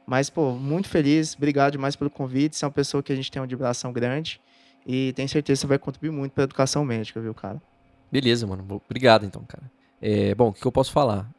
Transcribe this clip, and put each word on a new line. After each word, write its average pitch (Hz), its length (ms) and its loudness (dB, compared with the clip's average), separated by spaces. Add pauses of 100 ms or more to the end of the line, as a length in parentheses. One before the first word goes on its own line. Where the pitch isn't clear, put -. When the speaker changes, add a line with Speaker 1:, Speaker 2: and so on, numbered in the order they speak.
Speaker 1:
Mas, 135 240 0
pô, 139 220 0
muito 139 360 -4
feliz. 156 460 2
Obrigado 139 380 2
demais 139 240 -2
pelo 147 140 -2
convite. 139 460 -2
Você - 80 -4
é 143 40 -2
uma 139 40 -4
pessoa 143 300 0
que 143 100 -6
a 135 40 0
gente 135 140 -6
tem 135 100 -6
uma 131 60 -6
admiração 127 460 -4
grande. 123 480 -4 (460)
E 131 280 -2
tenho 135 140 -4
certeza 143 300 0
que - 40 -4
você 151 40 -4
vai 139 120 4
contribuir 151 320 -6
muito 139 220 -6
pra 143 120 2
educação 135 400 0
médica, 113 340 -4
viu, 113 140 -6
cara? 98 280 -12 (520)
Speaker 2:
Beleza, 120 340 2
mano. 95 160 -6
Bo-, 98 220 -10
obrigado, 113 400 6
então, 101 240 -10
cara. - 140 -18 (400)
É, 101 320 2
bom, 117 140 4
o 101 40 0
que - 80 -14
que - 60 -4
eu 123 60 0
posso 131 200 0
falar? 107 340 2 (120)